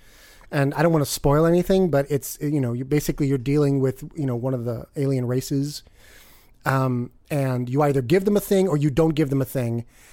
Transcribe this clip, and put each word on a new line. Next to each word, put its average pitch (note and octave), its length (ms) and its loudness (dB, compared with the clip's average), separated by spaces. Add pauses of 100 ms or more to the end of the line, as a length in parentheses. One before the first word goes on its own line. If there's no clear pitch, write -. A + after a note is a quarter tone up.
(500)
and C#3+ 240 0
I D3 80 0
don't E3+ 100 4
wanna D3+ 140 2
spoil D3 400 2
anything, F3+ 460 4
but C#3 180 0
it's, - 300 -4
you D3 200 0
know, A#2+ 120 -2
you A#2+ 120 -6
basically, D3 440 0
you're C3+ 100 0
dealing C#3 400 2
with, C3 240 -2 (140)
you C#3+ 100 -4
know, B2+ 80 -2
one A#2+ 200 -4
of A#2+ 100 -6
the A#2 320 -6
alien C3+ 320 0
races, C#3 560 -4 (800)
um, B2+ 460 -2 (200)
and C3 400 -2
you C#3 120 0
either C#3 200 2
give E3+ 220 2
them G#3 120 2
a G3 40 4
thing F#3+ 260 2
or D#3 100 0
you D3 140 2
don't D#3+ 240 2
give C#3+ 160 0
them C#3 100 0
a C3+ 40 0
thing. A#2+ 400 -4 (280)